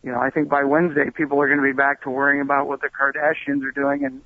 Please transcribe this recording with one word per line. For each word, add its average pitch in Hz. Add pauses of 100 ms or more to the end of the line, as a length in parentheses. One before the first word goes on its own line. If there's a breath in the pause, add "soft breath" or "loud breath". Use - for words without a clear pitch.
you 123
know, 120
I 131
think 147
by 143
Wednesday 143
people 143
are 143
gonna 143
be 139
back 139
to 139
worrying 139
about 139
what 139
the 143
Kardashians 143
are 131
doing 143
and 131